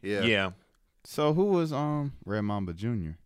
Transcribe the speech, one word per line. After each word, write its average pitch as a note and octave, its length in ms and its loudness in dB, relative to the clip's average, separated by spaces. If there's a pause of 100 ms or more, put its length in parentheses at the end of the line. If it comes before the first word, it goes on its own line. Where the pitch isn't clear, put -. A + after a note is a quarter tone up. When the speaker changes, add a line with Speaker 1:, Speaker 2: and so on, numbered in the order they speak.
Speaker 1:
yeah. G2+ 200 -2
Speaker 2:
Yeah. G2+ 280 4 (540)
Speaker 3:
So D3+ 280 0
who F3+ 140 4
was, E3+ 260 2
um, D3 400 -2 (140)
Red G#2 160 0
Mamba G2+ 320 -2
Junior? F#2 520 -4